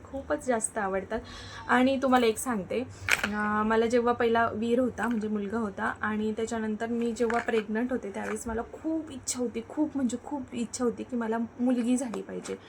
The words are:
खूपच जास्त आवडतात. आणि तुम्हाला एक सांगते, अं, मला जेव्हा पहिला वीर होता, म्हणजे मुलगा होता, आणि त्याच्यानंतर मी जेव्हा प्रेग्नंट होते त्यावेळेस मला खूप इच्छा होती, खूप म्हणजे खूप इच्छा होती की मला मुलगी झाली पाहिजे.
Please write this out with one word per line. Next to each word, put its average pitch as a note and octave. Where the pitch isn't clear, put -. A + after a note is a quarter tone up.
खूपच C4+
जास्त A3+
आवडतात. G3
आणि B3+
तुम्हाला B3+
एक A3
सांगते, G#3+
अं, G#3
मला A3
जेव्हा A#3+
पहिला A#3
वीर A#3
होता, A#3
म्हणजे A3
मुलगा G#3
होता, G#3+
आणि G#3+
त्याच्यानंतर A3
मी A#3
जेव्हा A#3
प्रेग्नंट A3+
होते G3+
त्यावेळेस G#3
मला A3+
खूप D#4
इच्छा B3+
होती, A3+
खूप D4+
म्हणजे B3+
खूप C#4+
इच्छा A#3+
होती G#3+
की B3
मला A3+
मुलगी B3
झाली A3
पाहिजे. F#3+